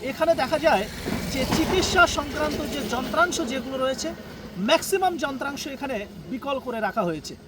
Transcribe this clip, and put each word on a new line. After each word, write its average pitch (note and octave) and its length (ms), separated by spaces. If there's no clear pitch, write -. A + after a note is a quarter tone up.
এখানে D#4+ 220
দেখা C4+ 240
যায় G#3 180
যে C4+ 80
চিকিৎসা F4 480
সংক্রান্ত D4 420
যে C#4+ 60
যন্ত্রাংশ D#4 440
যেগুলো C4 280
রয়েছে, C4 300
ম্যাক্সিমাম F4+ 460
যন্ত্রাংশ C#4 400
এখানে C4+ 200
বিকল C4 240
করে A#3+ 220
রাখা F#3+ 220
হয়েছে। D#3 240